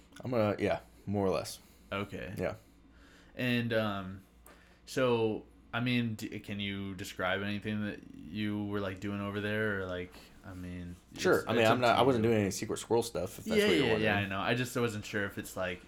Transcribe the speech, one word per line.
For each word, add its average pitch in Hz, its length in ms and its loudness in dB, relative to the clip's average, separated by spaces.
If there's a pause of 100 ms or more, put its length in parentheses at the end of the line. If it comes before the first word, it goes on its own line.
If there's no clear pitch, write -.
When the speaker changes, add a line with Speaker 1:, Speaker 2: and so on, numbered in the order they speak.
(240)
Speaker 1:
I'm 120 80 -6
gonna, 107 260 2
yeah, 92 200 2 (280)
more 98 200 2
or 95 40 4
less. - 280 -2 (340)
Speaker 2:
Okay. 101 460 -6
Speaker 1:
Yeah. 90 160 -2 (840)
Speaker 2:
And, 120 380 0
um, 98 460 -2 (680)
so, 117 580 2 (280)
I 117 80 0
mean, 120 340 2
d-, 110 260 -8
can 101 200 -8
you 98 340 -4
describe 95 480 -2
anything 104 420 -2
that 101 160 -6 (160)
you 104 480 -4
were, 101 160 -2
like, 95 200 -4
doing 101 200 -4
over 101 200 -4
there? 104 420 0
Or, 92 40 -4
like, 90 260 -6 (360)
I 92 60 -12
mean, 90 420 -10 (220)
Speaker 1:
Sure. 92 220 4
Speaker 2:
it's, - 80 -6
Speaker 1:
I - 40 0
mean, 117 100 4
Speaker 2:
it's 110 80 8
Speaker 1:
I'm 120 60 6
Speaker 2:
up 123 60 -2
Speaker 1:
not, 120 120 8
Speaker 2:
to - 60 6
Speaker 1:
I - 20 8
wasn't 123 220 6
Speaker 2:
you. 117 60 6
Speaker 1:
doing 110 120 6
any 98 100 2
Secret - 260 -4
Squirrel 117 240 2
stuff, 92 360 -6
if 104 60 -16
that's 156 160 0
Speaker 2:
Yeah, 101 60 4
Speaker 1:
what 190 100 4
you're 143 100 4
Speaker 2:
yeah, 113 60 4
Speaker 1:
wondering. 107 120 2 (100)
Speaker 2:
yeah, - 40 2
I 101 80 0
know. 98 140 -4
I 101 140 2
just 123 220 -2
wasn't 110 280 0
sure 104 200 -2
if 98 140 -6
it's, - 180 -10
like, 92 320 -4